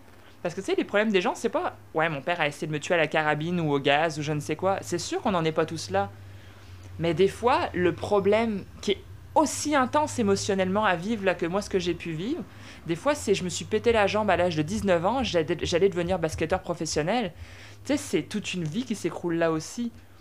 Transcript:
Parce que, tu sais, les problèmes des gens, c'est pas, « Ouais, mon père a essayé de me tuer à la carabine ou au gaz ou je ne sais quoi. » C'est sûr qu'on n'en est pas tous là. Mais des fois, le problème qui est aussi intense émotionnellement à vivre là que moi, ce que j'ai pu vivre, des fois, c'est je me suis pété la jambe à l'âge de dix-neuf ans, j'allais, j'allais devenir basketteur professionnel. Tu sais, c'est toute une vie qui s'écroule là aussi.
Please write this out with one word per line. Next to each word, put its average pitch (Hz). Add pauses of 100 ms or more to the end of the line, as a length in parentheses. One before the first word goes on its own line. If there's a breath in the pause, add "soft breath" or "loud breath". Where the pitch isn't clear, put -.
(440 loud breath)
Parce 170
que, 190
tu -
sais, 370
les -
problèmes 214
des 185
gens, 247
c'est -
pas, « 330 (180)
Ouais, 160
mon 143
père 170
a 151
essayé 147
de 151
me 151
tuer -
à 175
la 151
carabine 156
ou 151
au 143
gaz 143
ou -
je 147
ne 151
sais 151
quoi. » 185
C'est -
sûr 349
qu'on 226
n'en 170
est 160
pas 160
tous 160
là. 196 (880 loud breath)
Mais 165
des 190
fois, 247
le 175
problème 208 (180)
qui 208
est - (320)
aussi 302
intense 285
émotionnellement 196
à 185
vivre 196
là 180
que 175
moi, 180
ce -
que 196
j'ai 175
pu 170
vivre, 208 (420 loud breath)
des 165
fois, 285
c'est 226
je 185
me 180
suis 165
pété 220
la 214
jambe 208
à 175
l'âge 175
de 156
dix-neuf 180
ans, 247
j'allais, 170
j'allais 180
devenir 175
basketteur 165
professionnel. 175 (520 loud breath)
Tu 269
sais, 302
c'est 160
toute 208
une 180
vie 160
qui 214
s'écroule 170
là 165
aussi. 226 (300 loud breath)